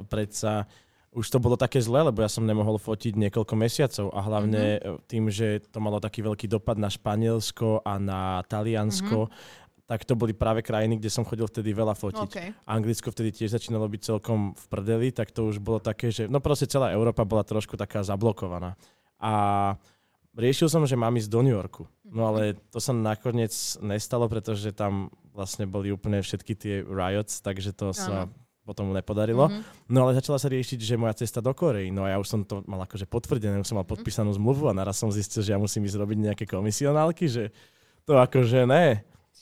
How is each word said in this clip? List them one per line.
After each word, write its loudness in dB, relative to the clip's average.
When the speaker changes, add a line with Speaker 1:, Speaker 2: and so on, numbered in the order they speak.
Speaker 1:
predsa... -2
Už -4
to 2
bolo 4
také 2
zlé, 4
lebo 2
ja 4
som -2
nemohol 2
fotiť -4
niekoľko 0
mesiacov 0
a -4
hlavne, 0
Speaker 2:
Mhm. -2
Speaker 1:
e, -8
tým, -2
že 0
to -12
malo -2
taký -6
veľký -4
dopad 0
na -2
Španielsko 0
a -4
na -4
Taliansko, 0
Speaker 2:
Mhm. -10
Speaker 1:
tak -6
to -2
boli 2
práve 0
krajiny, 0
kde -4
som -2
chodil -4
vtedy -4
veľa 0
fotiť. -6
Speaker 2:
OK. -10
Speaker 1:
Anglicko -2
vtedy -2
tiež -4
začínalo -2
byť -6
celkom 0
v -20
prdeli, 0
tak -4
to -2
už -2
bolo -2
také, -2
že, -2
no 0
proste 2
celá 2
Európa 2
bola 2
trošku -2
taká -4
zablokovaná. -2
A -2
riešil 2
som, 4
že 2
mám 2
ísť 0
do 2
New 6
Yorku. -4
No -6
Speaker 2:
Mhm. 2
Speaker 1:
ale 2
to -8
sa -2
nakoniec 0
nestalo, -2
pretože -4
tam -2
vlastne -8
boli -4
úplne -2
všetky -6
tie -6
riots, -2
takže -6
to -4
sa -4
Speaker 2:
Áno. -8
Speaker 1:
potom -6
nepodarilo. 2
Speaker 2:
Mhm. -2
Speaker 1:
No 6
ale 4
začala 0
sa -2
riešiť, -2
že -2
moja 0
cesta -4
do 0
Korei. 0
No -2
a 0
ja 0
už -4
som 0
to -6
mal -8
akože -8
potvrdené, -2
už -2
som -4
mal -2
Speaker 2:
Mhm. -6
Speaker 1:
podpísanú -2
zmluvu 2
a 2
naraz -2
som -2
zistil, -2
že 0
ja 2
musím -2
ísť -4
robiť -2
nejaké -2
komisionálky, 0
že -2
to 2
akože 6
ne. 6